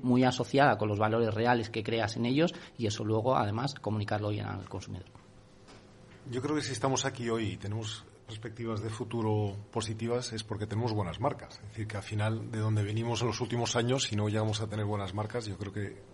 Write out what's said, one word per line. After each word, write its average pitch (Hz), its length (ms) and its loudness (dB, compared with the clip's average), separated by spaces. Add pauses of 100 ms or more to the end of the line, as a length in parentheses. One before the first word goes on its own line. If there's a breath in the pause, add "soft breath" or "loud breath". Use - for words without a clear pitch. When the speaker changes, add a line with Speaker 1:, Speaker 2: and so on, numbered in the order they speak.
Speaker 1:
muy 123 220 6
asociada 127 520 6
con 107 120 2
los 101 100 2
valores 110 340 4
reales 113 380 2
que 113 120 -2
creas 110 340 0
en 117 100 0
ellos 151 280 4 (220 loud breath)
y 117 100 0
eso 104 180 -2
luego, 110 320 2
además, 113 380 0
comunicarlo 104 540 -2
bien 104 180 -2
al 95 220 -6
consumidor. 98 380 -10 (1200)
Speaker 2:
Yo 120 120 -4
creo 147 140 0
que 143 60 0
si 135 100 -4
estamos 131 340 2
aquí 120 240 -2
hoy 107 220 0
y 90 40 -6
tenemos 107 480 -6 (220)
perspectivas 113 540 -6
de 110 100 -4
futuro 110 680 0 (160)
positivas 117 600 -2
es 110 120 -6
porque 107 200 -6
tenemos 107 280 0
buenas 90 260 -2
marcas. 139 460 -4
Es - 60 -12
decir, 107 180 -6
que - 80 -6
al 98 80 -6
final 110 480 -2
de 110 80 -2
donde 107 240 2
venimos 113 380 0
en 123 40 2
los 107 140 0
últimos 117 340 0
años, 120 300 2
si - 100 -2
no 104 140 2
llegamos 107 320 2
a 107 80 -4
tener 104 160 -2
buenas 98 300 -2
marcas, 107 320 -4
yo 95 120 -6
creo 98 140 -6
que 98 400 -6